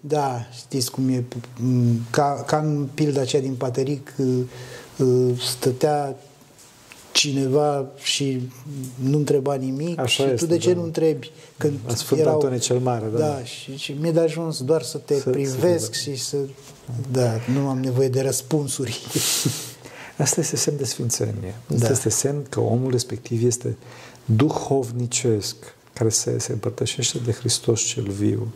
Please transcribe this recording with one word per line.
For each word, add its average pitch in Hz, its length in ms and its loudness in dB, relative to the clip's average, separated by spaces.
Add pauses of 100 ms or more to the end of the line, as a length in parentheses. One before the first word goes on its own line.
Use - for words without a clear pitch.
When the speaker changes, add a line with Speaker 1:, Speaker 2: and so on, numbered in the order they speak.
Speaker 1:
Da, 139 460 0 (100)
știți - 340 -2
cum 131 180 0
e, 127 140 2 (360)
m, 120 500 4
ca, 143 380 2
ca 151 100 2
în 147 360 0
pilda 143 280 2
aceea 135 200 2
din 131 120 -4
Pateric, 131 680 -4
eh, 135 60 2 (760)
eh, 135 60 4 (520)
stătea 143 580 0 (960)
cineva 139 760 2 (100)
și 131 540 -2 (540)
nu 139 140 4
întreba 143 380 2
nimic 135 440 -4
Speaker 2:
Așa 127 80 0
Speaker 1:
și - 160 2
tu 135 100 4
Speaker 2:
este, 123 120 0
Speaker 1:
de 170 120 2
ce 170 160 4
Speaker 2:
da. 175 60 0
Speaker 1:
nu 175 40 -2
întrebi? 160 480 0 (260)
Când 147 160 0 (140)
Speaker 2:
La 120 80 0
Sfântul - 300 0
Speaker 1:
erau 156 80 4
Speaker 2:
Antonie 139 240 2
cel 123 220 2
Mare, 120 340 0
da. 117 40 0
Speaker 1:
Da, 143 260 0
și, 135 340 -12
și 143 220 -8
mi-e 165 120 0
de 160 80 4
ajuns 160 440 0
doar 156 180 2
să - 160 -8
te - 160 0
Speaker 2:
Să, 139 60 4
să 131 100 0
Speaker 1:
privesc 135 600 2
Speaker 2:
te - 60 -6
Speaker 1:
și 139 260 -6
să... - 140 -4 (760)
Da, 123 200 4 (220)
nu 139 140 2
am 131 120 -2
nevoie 131 280 2
de 127 140 0
răspunsuri. 131 800 -2 (640)
<laughs> - 560 -16
Speaker 2:
Asta - 240 0
este 151 140 -2
semn 147 220 0
de 135 80 -2
sfințenie. 110 680 -2 (180)
Asta 117 120 4
Speaker 1:
Da. 113 60 4
Speaker 2:
este 120 180 2
semn 143 400 0
că - 100 -2
omul 120 320 2
respectiv 113 540 -2
este 120 300 0 (500)
duhovnicesc, 120 1300 2 (380)
care 110 160 2
se, 120 300 0
se 127 120 -4
împărtășește 113 760 -2
de 117 60 0
Hristos 117 500 0
cel 104 280 -2
viu. 104 460 0